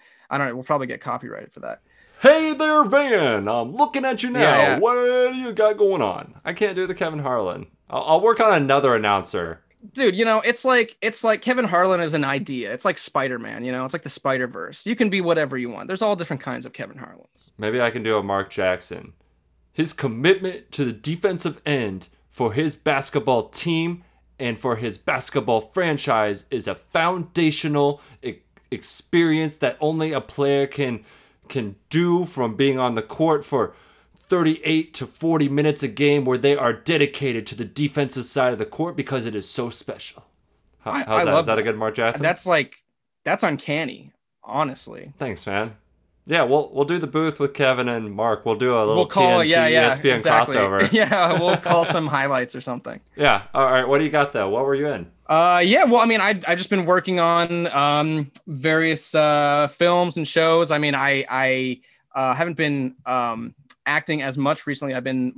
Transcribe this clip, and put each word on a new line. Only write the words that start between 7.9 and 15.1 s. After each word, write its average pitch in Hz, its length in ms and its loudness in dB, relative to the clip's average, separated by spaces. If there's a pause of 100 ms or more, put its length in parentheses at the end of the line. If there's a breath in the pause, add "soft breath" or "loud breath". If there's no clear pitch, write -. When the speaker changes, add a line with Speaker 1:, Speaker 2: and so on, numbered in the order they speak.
Speaker 2:
I'll 160 180 4
work 226 200 4
on 220 120 6
another 135 420 4
announcer. 98 680 0 (340)
Speaker 1:
Dude, 233 200 2
you 220 100 0
know, 220 180 2
it's 233 220 -2
like, 247 380 2
it's 220 220 -4
like 214 180 2
Kevin 247 220 0
Harlan 180 360 2
is 160 140 -2
an 147 100 0
idea. 135 480 -4
It's 127 120 -6
like 185 140 -2
Spider-Man, 120 680 -6
you 127 80 -6
know? 127 120 -4
It's 131 80 -10
like 170 120 -8
the 143 60 -12
Spider-Verse. 127 760 -6
You 233 80 -2
can 220 160 2